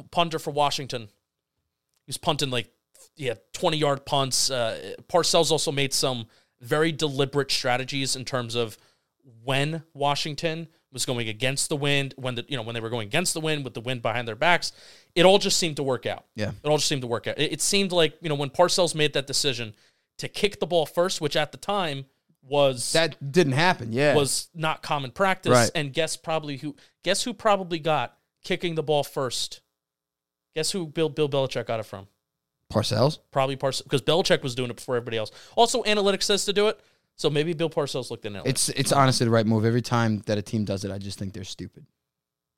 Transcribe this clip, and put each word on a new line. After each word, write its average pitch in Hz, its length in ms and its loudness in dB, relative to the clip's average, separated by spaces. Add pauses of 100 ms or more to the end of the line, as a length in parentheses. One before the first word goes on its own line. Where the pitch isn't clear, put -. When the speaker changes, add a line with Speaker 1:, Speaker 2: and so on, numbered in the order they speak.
(100)
Speaker 1:
punter 165 280 0
for 160 120 -8
Washington, 139 520 -2
he - 1040 -20
was 135 100 -10
punting, 135 320 0
like, 120 200 -4 (460)
he 139 100 -6
had 113 140 -4 (120)
twenty 165 240 0
yard 143 300 0
punts. 135 440 2
Uh, 110 440 -4 (140)
Parcells 165 420 4
also 156 220 0
made 139 200 0
some 123 340 0 (340)
very 151 320 2
deliberate 139 580 0
strategies 127 680 -2
in 127 80 -8
terms 117 300 -4
of 117 240 -2 (640)
when 143 380 -2 (100)
Washington 156 760 -4 (240)
was 123 120 -6
going 120 240 -2
against 127 400 -2
the 156 80 -2
wind, 139 400 0
when 127 200 -6
the, 117 120 -8
you 139 80 -6
know, 117 60 -4
when 113 120 -8
they 117 60 -6
were 113 80 -6
going 113 200 -4
against 165 260 0
the 165 60 -6
wind 156 240 -2
with 120 100 -10
the 123 60 -10
wind 120 220 -6
behind 117 240 -2
their 110 100 -6
backs. 160 360 2 (420)
It 175 120 8
all 196 120 10
just 196 200 0
seemed 160 180 -2
to 147 60 -4
work 131 240 -2
out. 101 180 -6 (100)
Speaker 2:
Yeah. 104 180 -2 (120)
Speaker 1:
It 147 40 -2
all 151 100 4
just 143 100 0
seemed 139 140 -2
to 127 60 -6
work 113 180 -2
out. - 120 -4
It, 151 160 0
it - 60 -4
seemed 196 320 2
like, 165 300 4
you 165 80 -4
know, 147 60 0
when 143 140 -2
Parcells 175 440 4
made 151 200 2
that 143 120 -2
decision 120 480 -2 (440)
to 127 100 -8
kick - 320 -2
the 202 60 -4
ball 160 200 2
first, 180 340 0
which 147 160 -2
at 151 160 0
the - 60 -16
time 160 480 -4 (360)
was 135 500 0
Speaker 2:
That 156 400 0
didn't 143 220 4
happen, 143 380 2
yeah. 139 220 4
Speaker 1:
was 143 400 0
not 160 280 -4
common 139 280 -4
practice. 190 420 0
Speaker 2:
Right. 117 220 6
Speaker 1:
And 143 180 -4
guess 160 240 -2
probably 156 400 -6
who, 147 180 -10 (280)
guess 196 220 0
who 247 100 -4
probably 190 460 0
got 147 360 0 (280)
kicking 175 320 -2
the 160 60 -2
ball 147 220 2
first? - 560 -6 (920)
Guess 156 160 -4
who 185 160 -4
Bill, 156 240 -2
Bill 147 180 0
Belichick 135 380 -2
got 113 140 -4
it 107 60 -8
from? 95 200 -14 (680)
Speaker 2:
Parcells? 110 460 2 (120)
Speaker 1:
Probably 135 260 0
Parcells, 135 320 -4
'cause 139 140 0
Belichick 165 400 2
was 131 120 -4
doing 123 160 -4
it 113 60 -10
before 131 200 -4
everybody 117 220 -4
else. 107 120 -6 (260)
Also, 233 280 4
analytics 202 400 2
says 202 200 0
to 202 80 -2
do 208 160 4
it, 220 100 -2 (380)
so 151 140 0
maybe 151 240 0
Bill 160 160 -2
Parcells 143 400 -4
looked 113 160 -10
in 104 100 -8
it. 95 80 -12
Speaker 2:
It's, 131 260 0
it's 139 220 0
honestly 135 320 6
the 113 60 4
right 113 160 6
move. 110 180 4
Every 117 180 2
time 113 440 2
that 107 120 0
a 101 40 -4
team 107 240 -2
does 98 180 -4
it, 98 60 -6
I 98 80 -8
just 98 200 -10
think 98 140 -8
they're 98 120 -12
stupid. - 420 -14 (720)